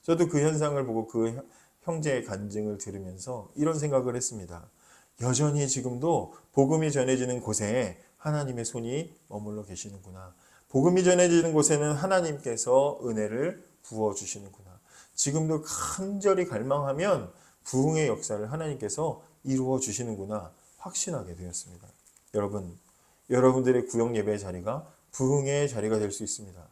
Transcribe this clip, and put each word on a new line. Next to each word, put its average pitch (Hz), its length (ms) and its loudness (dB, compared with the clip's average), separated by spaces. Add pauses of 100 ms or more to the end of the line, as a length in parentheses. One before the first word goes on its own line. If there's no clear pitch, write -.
저도 165 240 4
그 151 140 2
현상을 151 440 2
보고 113 220 -2
그 117 220 0
형-, 123 180 -10 (340)
형제의 151 440 -2
간증을 101 520 -6
들으면서 98 800 -10
이런 156 220 0
생각을 135 380 0
했습니다. 92 540 -8 (520)
여전히 143 460 2
지금도 127 680 -2 (200)
복음이 151 380 4
전해지는 127 500 2
곳에 107 580 -2 (180)
하나님의 139 480 -4
손이 127 520 -6 (120)
머물러 107 340 -8
계시는구나. 95 720 -16 (340)
복음이 180 340 6
전해지는 170 500 6
곳에는 151 400 4
하나님께서 143 1080 2
은혜를 113 600 -2 (180)
부어주시는구나. 101 960 -6 (360)
지금도 156 480 0
간절히 190 800 0
갈망하면 139 880 -2 (320)
부흥의 151 440 2
역사를 107 440 -4
하나님께서 151 720 -6 (200)
이루어 131 360 0
주시는구나 107 720 -6 (260)
확신하게 120 580 -8
되었습니다. 87 520 -14 (480)
여러분, 101 420 -4 (520)
여러분들의 127 580 4
구역 117 280 0
예배의 104 240 0
자리가 98 480 -6 (240)
부흥의 139 580 0
자리가 110 300 0
될 101 120 -2
수 110 120 -8
있습니다. 95 380 -10 (100)